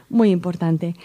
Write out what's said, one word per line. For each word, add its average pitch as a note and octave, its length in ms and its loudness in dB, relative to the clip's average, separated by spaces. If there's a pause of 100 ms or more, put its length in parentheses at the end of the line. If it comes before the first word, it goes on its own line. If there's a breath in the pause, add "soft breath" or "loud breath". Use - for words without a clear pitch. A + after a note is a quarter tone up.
muy A3 220 2
importante. E3+ 640 -2 (100)